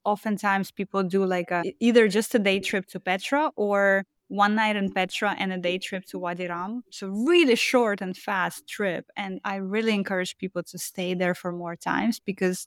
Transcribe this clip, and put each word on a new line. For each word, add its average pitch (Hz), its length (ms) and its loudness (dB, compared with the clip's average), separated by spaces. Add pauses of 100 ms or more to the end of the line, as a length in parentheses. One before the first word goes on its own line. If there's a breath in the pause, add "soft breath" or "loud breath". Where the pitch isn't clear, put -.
oftentimes 196 680 0
people 196 320 -2
do, 190 200 0
like, 180 280 0
a, 175 120 0
e-, - 140 -6
either 233 300 6
just 214 260 0
a 226 60 4
day 196 180 2
trip 190 280 -4
to - 120 -12
Petra 277 560 -2
or 202 500 2 (220)
one 202 300 2
night 214 180 2
in 196 180 0
Petra 190 460 -2
and 190 140 -4
a 185 40 -4
day 180 220 -2
trip 190 280 -8
to 185 120 -10
Wadi 175 300 -6
Rum. 190 420 -6
So - 160 -10
really 254 480 4
short 226 460 2
and 185 160 -6
fast 185 500 -4
trip. 190 400 -4 (100)
And 190 280 -8
I 196 120 -4
really 214 380 0
encourage 185 420 -2
people 175 280 -6
to - 140 -14
stay 180 360 -4
there 180 220 0
for 180 160 -6
more 175 240 -8
times, 214 420 -2
because 185 480 -2